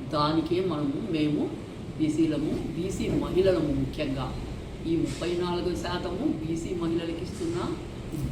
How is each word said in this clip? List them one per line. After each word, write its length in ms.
దానికే 520
మనము, 460
మేము 380
బీసీలము, 520
బీసీ 320
మహిళలము 640
ముఖ్యంగా 520
ఈ 80
ముప్పై 500
నాలుగు 300
శాతము 500
బీసీ 360
మహిళలకు 420
ఇస్తున్న 360